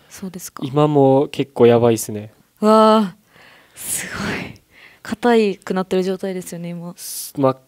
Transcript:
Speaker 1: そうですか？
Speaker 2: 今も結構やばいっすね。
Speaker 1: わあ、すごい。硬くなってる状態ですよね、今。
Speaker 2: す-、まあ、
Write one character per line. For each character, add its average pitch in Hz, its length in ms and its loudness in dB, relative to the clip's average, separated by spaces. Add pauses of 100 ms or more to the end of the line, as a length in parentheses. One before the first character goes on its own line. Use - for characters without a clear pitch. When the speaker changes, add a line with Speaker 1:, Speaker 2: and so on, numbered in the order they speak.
Speaker 1:
そ - 180 -16
う 175 40 -16
で 180 80 -16
す - 140 -18
か？ - 120 -16
Speaker 2:
今 147 220 2
も 139 420 4
結 135 240 -6
構 120 140 6
や 117 120 6
ば 117 120 4
い 113 40 2
っ - 20 -2
す - 140 -8
ね。 107 200 -12 (280)
Speaker 1:
わ 220 560 4
あ、 - 20 -20 (580)
す - 300 -10
ご - 80 -14 (340)
い。 - 140 -20 (400)
硬 226 600 0
く 196 100 -8
な 185 100 -4
っ - 40 -20
て 190 80 -4
る 185 80 0
状 190 140 -6
態 190 160 -8
で 180 80 -10
す - 120 -16
よ 170 60 -12
ね、 170 100 -10
今。 175 280 -14
Speaker 2:
す-、 - 440 -14
ま 135 80 4
あ、 131 80 -2 (100)